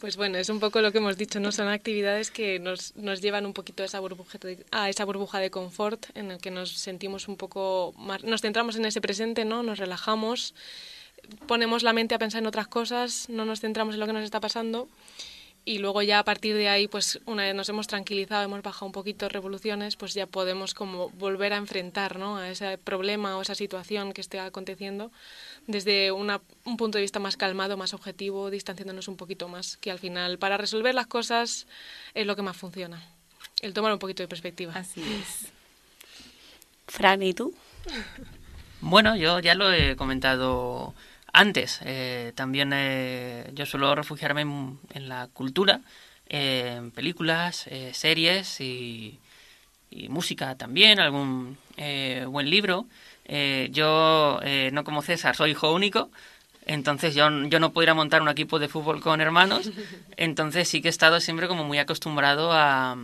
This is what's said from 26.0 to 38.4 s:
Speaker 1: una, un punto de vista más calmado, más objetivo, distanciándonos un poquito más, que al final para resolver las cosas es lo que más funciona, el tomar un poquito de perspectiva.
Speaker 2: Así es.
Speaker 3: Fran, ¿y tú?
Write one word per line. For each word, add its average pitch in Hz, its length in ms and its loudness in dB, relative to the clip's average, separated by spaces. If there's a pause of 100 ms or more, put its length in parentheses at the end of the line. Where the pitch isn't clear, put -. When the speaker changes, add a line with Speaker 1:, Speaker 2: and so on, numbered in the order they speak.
Speaker 1:
una, 202 300 -2 (240)
un 240 100 -4
punto 220 220 0
de 202 40 2
vista 202 160 -2
más 196 200 -4
calmado, 190 400 0
más 185 160 -6
objetivo, 196 560 -6
distanciándonos 190 580 -10
un 190 80 -10
poquito 180 320 -10
más, 180 300 -10
que - 120 -6
al 180 80 -6
final 180 400 -4
para 196 200 2
resolver 220 360 0
las 247 120 2
cosas 233 600 -2 (460)
es 214 140 -2
lo 202 100 0
que 202 60 -6
más 180 160 -6
funciona, 175 440 -12 (600)
el 202 100 -4
tomar 214 180 2
un 202 80 0
poquito 190 240 -6
de 180 60 -6
perspectiva. 175 460 -10
Speaker 2:
Así 180 260 -8
es. 202 460 -6 (1400)
Speaker 3:
Fran, 196 360 4
¿y 185 120 2
tú? 262 200 -6 (1300)